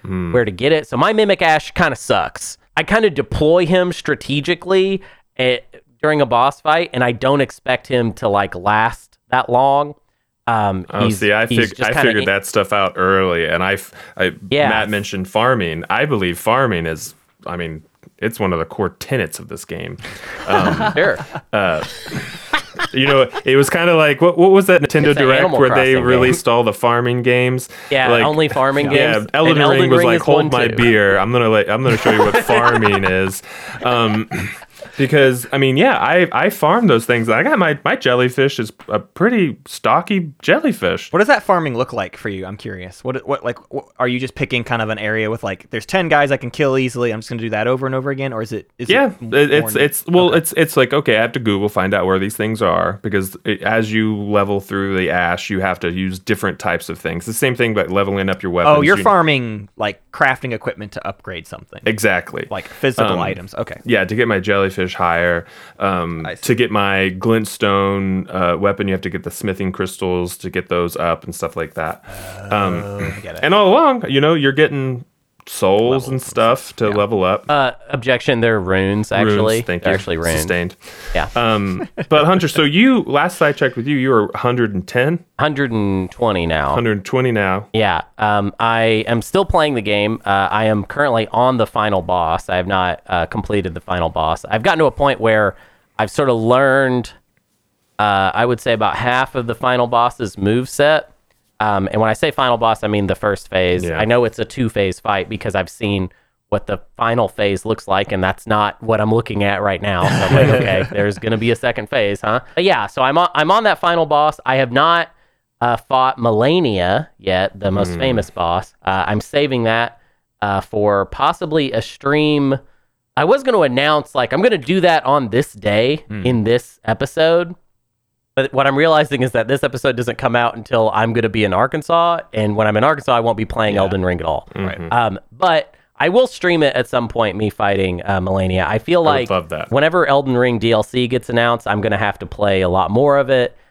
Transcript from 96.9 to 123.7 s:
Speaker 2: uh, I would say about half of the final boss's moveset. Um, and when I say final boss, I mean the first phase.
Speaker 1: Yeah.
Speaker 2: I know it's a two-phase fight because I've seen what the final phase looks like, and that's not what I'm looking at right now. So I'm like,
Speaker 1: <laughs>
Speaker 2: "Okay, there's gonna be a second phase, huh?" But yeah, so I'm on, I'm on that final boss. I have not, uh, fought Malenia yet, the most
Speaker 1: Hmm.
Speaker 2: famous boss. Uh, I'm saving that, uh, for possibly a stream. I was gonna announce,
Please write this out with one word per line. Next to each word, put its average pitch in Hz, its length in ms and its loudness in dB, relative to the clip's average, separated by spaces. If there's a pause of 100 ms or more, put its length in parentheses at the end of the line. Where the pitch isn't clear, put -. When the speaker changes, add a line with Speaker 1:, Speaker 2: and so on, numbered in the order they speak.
Speaker 2:
uh, 98 340 2
I 117 120 0
would 123 140 -2
say 120 140 -2
about 107 220 0
half 127 400 -2
of 120 120 -6
the 117 80 -6
final 123 320 0
boss's 117 500 -2
moveset. 127 640 0 (560)
Um, 101 340 0
and 107 80 0
when 110 80 2
I 107 40 0
say 151 180 -2
final 123 260 0
boss, 113 260 0
I 107 40 -2
mean 104 200 0
the 95 80 -2
first 101 320 -4
phase. 90 380 0
Speaker 1:
Yeah. 82 120 -4
Speaker 2:
I 107 80 0
know 120 200 2
it's 110 140 -6
a 113 40 -6
two-phase 104 560 -2
fight 101 300 -2
because 104 260 -6
I've 92 140 -2
seen 101 400 -4 (400)
what - 180 -2
the 101 120 -4 (180)
final 117 320 0
phase 101 360 -2
looks 107 220 -4
like, 98 240 0
and 95 120 -2
that's 92 220 -2
not 104 380 0
what 110 160 0
I'm 107 140 0
looking 110 300 -2
at 101 180 0
right 98 200 -2
now. 95 220 -2
So 98 60 2 (160)
I'm 113 100 4
like, 135 260 4
Speaker 1:
<laughs> - 0 -
Speaker 2:
"Okay, 95 300 0
there's 101 280 0
gonna 113 180 -2
be 117 140 0
a 113 40 0
second 113 340 -4
phase, 104 320 0
huh?" 110 200 -2 (140)
But 175 100 0
yeah, 131 220 2
so - 140 -4
I'm 139 160 2
on, 175 160 2
I'm 151 160 2
on 214 140 2
that 190 160 0
final 170 260 0
boss. 147 400 0
I 131 100 0
have 131 180 0
not, 165 360 2 (520)
uh, 120 160 2
fought 131 400 0
Malenia 117 920 0 (100)
yet, 95 400 -2
the 98 140 -2
most 92 220 -2
Speaker 1:
Hmm. 85 60 -6
Speaker 2:
famous 127 300 -2
boss. 87 440 -4 (100)
Uh, 95 240 -2
I'm 107 140 -2
saving 135 420 -2
that, 117 380 -2 (400)
uh, 101 180 0
for 101 460 0
possibly 151 640 -2
a 110 100 -2
stream. 139 800 0 (560)
I 139 80 2
was 262 200 4
gonna 240 180 2
announce, 143 540 0